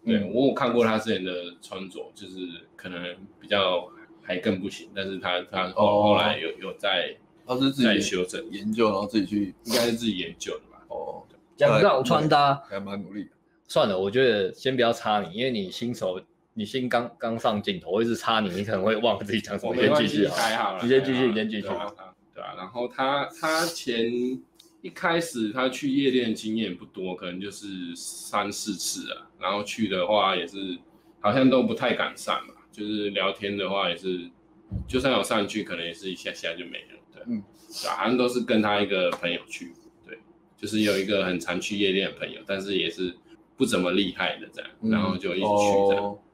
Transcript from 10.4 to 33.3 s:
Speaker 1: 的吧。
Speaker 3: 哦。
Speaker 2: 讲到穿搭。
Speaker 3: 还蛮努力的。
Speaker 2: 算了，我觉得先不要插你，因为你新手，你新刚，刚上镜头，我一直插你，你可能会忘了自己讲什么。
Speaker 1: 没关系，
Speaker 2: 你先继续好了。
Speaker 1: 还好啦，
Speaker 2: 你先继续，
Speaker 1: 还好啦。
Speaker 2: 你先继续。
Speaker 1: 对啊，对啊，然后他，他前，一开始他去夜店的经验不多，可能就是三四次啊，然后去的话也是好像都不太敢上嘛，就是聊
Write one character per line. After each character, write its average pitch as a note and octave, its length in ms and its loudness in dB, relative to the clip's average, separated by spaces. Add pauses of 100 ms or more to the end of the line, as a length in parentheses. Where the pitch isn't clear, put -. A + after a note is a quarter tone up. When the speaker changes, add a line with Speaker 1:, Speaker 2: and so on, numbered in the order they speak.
Speaker 1:
的 - 180 -12
吧。 - 160 -20
Speaker 3:
哦。 - 360 -10 (340)
Speaker 2:
讲 A2+ 260 6
到 D3+ 180 6
穿 D3+ 280 4
搭。 C#3+ 260 6 (140)
Speaker 3:
还 G2 100 -6
蛮 G2+ 240 -8
努 F#2 100 -14
力 G2+ 120 -8
的。 - 60 -20 (360)
Speaker 2:
算 D3+ 200 4
了， F#2 120 0
我 G2 100 2
觉 B2+ 140 4
得 G#2 300 4
先 C3 220 -2
不 B2 60 2
要 A#2 120 4
插 G#2+ 280 0
你， F2 160 -8
因 A#2+ 60 -2
为 C3 80 0
你 G2+ 180 -4
新 A#2+ 240 -6
手， F#2 260 -4 (340)
你 G#2+ 100 -6
新 B2+ 240 -4
刚， A#2+ 320 0
刚 A#2 180 -4
上 A2 240 0
镜 G2 180 -2
头， E2 120 -8
我 G#2 100 2
一 A#2 40 4
直 A#2 100 0
插 A2+ 240 2
你， G#2 120 0
你 F#2+ 120 -4
可 G#2 80 -4
能 G2 100 0
会 G#2+ 140 4
忘 A2 240 2
了 A2 60 -6
自 G#2 80 -2
己 G#2+ 80 0
讲 G2+ 180 -6
什 - 60 -8
么。 - 80 -2
Speaker 1:
没 - 160 4
关 D3+ 180 6
系， G2+ 100 0
Speaker 2:
你 G2+ 60 6
先 - 0 -
继 - 0 -
续 F#2+ 40 4
好 - 80 -2
了。 - 60 0
Speaker 1:
还 A2 140 2
好 G#2+ 180 0
啦， F#2 80 -8
Speaker 2:
你 A#2+ 80 0
先 C3 140 6
继 C3 100 0
续， - 0 -
Speaker 1:
还 B2 60 2
好 C3 80 4
啦。 - 40 6
Speaker 2:
你 G#2 40 0
先 G#2+ 140 -2
继 G#2+ 80 -4
续。 G2+ 40 -4
Speaker 1:
对 F#2+ 100 -6
啊， G#2 220 -6 (400)
对 F#2+ 100 -12
啊， G2 140 -10
然 F#2 100 -10
后 A#2+ 200 -6
他， C3+ 380 -2 (160)
他 D#3+ 240 0
前， A#2 460 -2 (680)
一 F#3 80 -12
开 E3 300 0
始 A2 320 -2
他 C3 160 0
去 C3 220 -2
夜 C3+ 220 4
店 A#2+ 180 2
的 A2 40 0
经 A2 220 -4
验 G2+ 200 -2
不 - 100 -16
多， F#2 300 -8
可 F#2 100 -12
能 F2+ 160 -8
就 G2 100 -8
是 G2+ 160 -14 (280)
三 - 560 -4
四 G2 240 -6
次 E2+ 360 -8
啊， - 160 -12 (120)
然 F#2 120 -2
后 G2+ 120 -2
去 G#2 240 -4
的 F#2 180 0
话 F#2+ 300 4
也 E2+ 100 -4
是 F#2 320 -8 (420)
好 G#2+ 140 2
像 C3 160 6
都 B2+ 140 6
不 A2+ 100 2
太 A#2 220 0
敢 - 200 -2
上 F#2 200 -4 (120)
嘛， - 60 -20 (180)
就 G#2+ 140 -10
是 G#2 240 -2
聊 G2 220 0